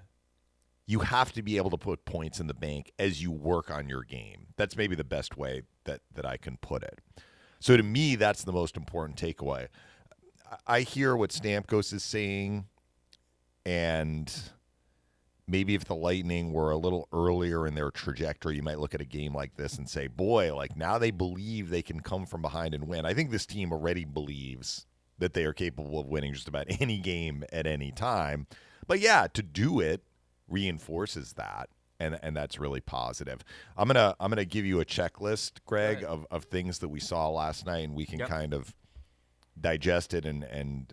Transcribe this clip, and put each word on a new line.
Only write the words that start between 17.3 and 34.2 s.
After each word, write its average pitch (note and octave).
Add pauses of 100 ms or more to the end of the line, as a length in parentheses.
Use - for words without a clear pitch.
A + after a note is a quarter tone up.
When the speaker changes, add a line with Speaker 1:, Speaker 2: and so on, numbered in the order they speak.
Speaker 1:
in D2+
their D2
trajectory, D2+
you C#2+
might D2+
look D2+
at D2
a C#2+
game D2
like C#2
this C#2+
and C#2
say, C#2
"Boy, F2+
like, C#2
now F2
they A#2
believe F#2
they F2
can D#2+
come F#2
from E2
behind D#2
and D2+
win." E2
I F#2
think D3
this G#2+
team F#2+
already E2+
believes C#2+ (320)
that F2
they E2+
are D#2
capable D#2
of C#2
winning C#2+
just C2+
about C#2+
<laughs> F2+
any A2+
game E2+
at D#2+
any C#2+
time. D2+ (420)
But F#3+
yeah, G3+
to A#2+
do G#2
it E2 (460)
reinforces E2
that, G1+ (320)
and, D#2+
and D2+
that's D2
really C#2
positive. B1+ (340)
I'm G#2
gonna, A#2+
I'm G2